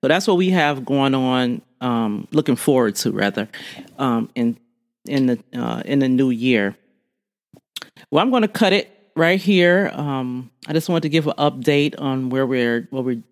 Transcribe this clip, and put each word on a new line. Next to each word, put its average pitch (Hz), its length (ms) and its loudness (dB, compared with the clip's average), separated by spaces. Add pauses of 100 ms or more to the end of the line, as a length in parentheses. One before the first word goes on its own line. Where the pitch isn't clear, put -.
So 135 60 0
that's 170 200 2
what 190 100 4
we 185 120 2
have 147 360 2
going 139 280 2
on. 127 480 0 (180)
Um, 117 520 -2
looking 147 240 2
forward 123 420 0
to 113 140 -2
rather, 101 360 -2 (520)
um, 120 360 -2
in, 117 220 -2 (480)
in 135 220 0
the, 120 160 -2 (100)
uh, 120 320 -6
in 139 140 0
the 131 100 2
new 127 200 2
year. 117 460 0 (1300)
Well, 147 120 2
I'm 247 100 2
gonna 233 160 2
cut - 260 2
it - 420 -4
right 170 240 2
here. 180 540 4
Um, 127 560 -6 (180)
I 151 60 -6
just 160 160 -2
wanted 165 140 0
to 160 60 -4
give 151 180 0
an 143 100 -2
update 143 600 0
on 131 300 -4
where 131 160 0
we're, 120 440 -2
where 131 140 -6
we're 123 280 -4